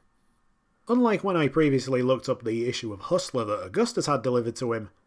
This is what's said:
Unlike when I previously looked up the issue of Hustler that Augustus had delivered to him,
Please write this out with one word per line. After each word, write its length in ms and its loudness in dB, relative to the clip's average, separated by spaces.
Unlike 360 2
when 120 0
I 140 4
previously 520 2
looked 280 0
up 140 -4
the 240 -2
issue 260 -6
of 80 -14
Hustler 440 -2
that 200 -4
Augustus 400 -2
had 160 0
delivered 360 0
to 160 -4
him, 180 -6